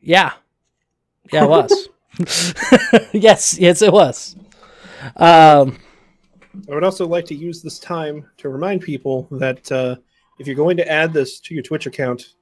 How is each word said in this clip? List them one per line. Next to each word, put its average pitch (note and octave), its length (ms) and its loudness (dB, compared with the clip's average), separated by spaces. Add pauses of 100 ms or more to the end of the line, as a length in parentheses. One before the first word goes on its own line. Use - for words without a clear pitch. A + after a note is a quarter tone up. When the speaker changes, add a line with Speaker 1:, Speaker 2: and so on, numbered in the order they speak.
Speaker 1:
Yeah. E3 320 0 (1000)
Yeah, D3+ 120 2
it - 60 2
was. F#4+ 380 0 (300)
Speaker 2:
<laughs> - 920 0
Speaker 1:
<laughs> - 20 -18
Yes, G#3 460 2
yes, F3 240 2
it G#3 100 4
was. E3+ 440 0 (800)
Um, D#3 640 6 (920)
Speaker 2:
I C#3 40 -14
would D#3 100 -4
also F#3+ 220 -4
like E3+ 200 -4
to E3 80 -14
use E3 280 -14
this - 160 -16
time D3+ 480 -12 (120)
to C#3+ 100 -12
remind F3+ 340 -8
people C3+ 480 -8
that, C3 420 -8
uh, B2+ 240 -6 (420)
if B2+ 80 -16
you're C3+ 100 -10
going E3 220 0
to D#3+ 120 -4
add D#3+ 220 -2
this C#3+ 280 -4
to - 140 -18
your C#3+ 80 -8
Twitch D#3 240 -10
account B2+ 560 -8